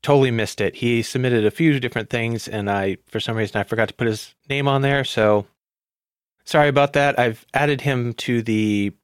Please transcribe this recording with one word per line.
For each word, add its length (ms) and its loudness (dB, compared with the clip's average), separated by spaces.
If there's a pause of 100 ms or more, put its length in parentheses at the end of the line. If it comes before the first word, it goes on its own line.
totally 300 4
missed 300 -2
it. 140 -2
He 260 0
submitted 440 0
a 60 4
few 260 2
different 320 -6
things, 380 -4
and 240 -4
I, 360 -2
for 120 -6
some 160 -4
reason, 240 -2
I 60 -2
forgot 240 -2
to 40 -16
put 140 -2
his 260 -6 (140)
name 180 -2
on 160 2
there, 220 0
so 420 2 (1000)
sorry 240 2
about 240 2
that. 260 2
I've 340 -2
added 280 0
him 320 -2
to 280 -2
the 520 0 (100)